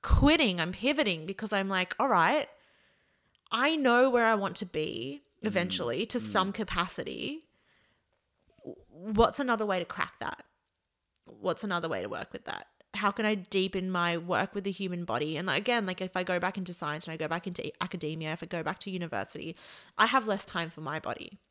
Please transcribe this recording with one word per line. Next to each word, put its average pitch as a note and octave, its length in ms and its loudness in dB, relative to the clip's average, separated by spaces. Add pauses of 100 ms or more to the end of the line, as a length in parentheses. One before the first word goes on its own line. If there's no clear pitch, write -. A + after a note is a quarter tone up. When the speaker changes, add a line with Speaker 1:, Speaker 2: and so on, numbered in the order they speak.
Speaker 1:
quitting, C4 600 6
I'm F3 100 -2
pivoting G#3+ 540 0
because G3 260 -6
I'm G3 160 0
like, F#3 320 0
"All C4+ 80 2
right, G3+ 400 4 (1040)
I C#4 240 2
know B3+ 320 8
where A#3+ 160 4
I A3 100 6
want G3 220 0
to - 80 -2
be G#3+ 600 -6 (180)
eventually F3+ 640 0
Speaker 2:
Mm. - 20 -16
Speaker 1:
to - 100 -2
Speaker 2:
Mm. A3+ 40 4
Speaker 1:
some G3+ 300 2
capacity. G#3+ 880 -4 (1200)
W-, - 120 -12 (120)
what's G#3+ 500 2
another A#3 280 0
way F#3+ 120 0
to F3 60 -2
crack - 360 -6
that? - 220 -8 (840)
What's - 380 -4
another F3 220 -4
way A#2 140 -2
to F#2 80 -6
work - 240 -8
with - 140 -12
that?" - 200 -10 (300)
How G3+ 140 2
can G#3+ 160 -2
I G#3+ 80 2
deepen F#3+ 560 -2
my F3 260 0
work E3+ 380 -2
with G3+ 100 -6
the G3+ 60 -2
human F3+ 340 -6
body? D3 320 -2
And, F3 100 -4
like, D3 160 0
again, A#3 240 2
like, F#3 140 -6
if F#3 160 -4
I F#3 60 0
go F3+ 160 0
back F3+ 180 -2
into F3+ 160 -6
science D3+ 340 -6
and E3 60 -8
I D#3+ 40 -8
go D#3+ 120 -4
back E3 180 -4
into F3 240 -6 (100)
academia, D#3+ 520 -4
if E3 100 -8
I E3 40 -12
go E3+ 160 -4
back E3 180 -4
to G3+ 100 -8
university, E3 680 -6 (420)
I A3 80 6
have A#3 220 2
less G3 160 0
time E3+ 260 -4
for D3+ 100 -14
my D#3 200 -6
body. - 380 -8 (120)